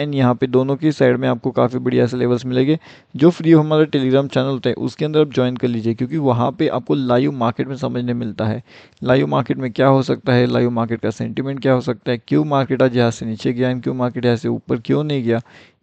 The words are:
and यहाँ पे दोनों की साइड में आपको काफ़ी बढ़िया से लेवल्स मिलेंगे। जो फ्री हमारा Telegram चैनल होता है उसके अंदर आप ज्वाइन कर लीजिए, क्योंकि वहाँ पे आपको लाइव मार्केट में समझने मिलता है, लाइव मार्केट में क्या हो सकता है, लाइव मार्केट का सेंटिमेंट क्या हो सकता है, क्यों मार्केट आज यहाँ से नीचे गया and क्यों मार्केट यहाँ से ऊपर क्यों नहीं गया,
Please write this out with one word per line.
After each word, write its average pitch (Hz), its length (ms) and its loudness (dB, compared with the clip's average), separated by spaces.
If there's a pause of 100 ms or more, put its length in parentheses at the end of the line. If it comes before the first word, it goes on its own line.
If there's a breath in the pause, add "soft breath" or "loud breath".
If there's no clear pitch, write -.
and 147 100 -4
यहाँ 123 200 2
पे 131 140 -2
दोनों 131 260 2
की 156 160 0
साइड 123 260 2
में 131 120 -2
आपको 123 220 -2
काफ़ी 123 280 0
बढ़िया 123 280 0
से 123 100 -4
लेवल्स 123 280 0
मिलेंगे। 135 320 0 (380 loud breath)
जो 151 160 6
फ्री 165 200 2
हमारा 156 360 4
Telegram 135 460 0
चैनल 131 140 0
होता 127 220 -2
है 113 80 0
उसके 131 280 -6
अंदर 151 160 2
आप 147 120 0
ज्वाइन 127 240 0
कर 123 100 -2
लीजिए, 113 260 -2
क्योंकि 127 260 -4
वहाँ 127 320 2
पे 156 180 0
आपको 127 260 -2
लाइव 131 380 0
मार्केट 123 340 -2
में 135 100 -8
समझने 123 360 -4
मिलता 117 320 -4
है, 110 180 -2 (400 loud breath)
लाइव 135 240 2
मार्केट 139 300 -2
में 131 140 -6
क्या 131 160 2
हो 135 160 4
सकता 127 300 -2
है, 123 120 4
लाइव 120 260 0
मार्केट 113 300 -4
का 107 100 -2
सेंटिमेंट 131 500 -6
क्या 135 120 2
हो 127 80 2
सकता 127 300 -4
है, 120 80 -2
क्यों 147 260 0
मार्केट 135 360 0
आज 127 160 2
यहाँ 120 140 2
से - 140 -8
नीचे 113 280 -4
गया 127 200 0
and 123 100 -8
क्यों 135 120 -2
मार्केट 123 300 -4
यहाँ 120 120 2
से 117 100 -6
ऊपर 117 320 -4
क्यों 139 240 -2
नहीं 143 200 -4
गया, 113 180 0 (420 loud breath)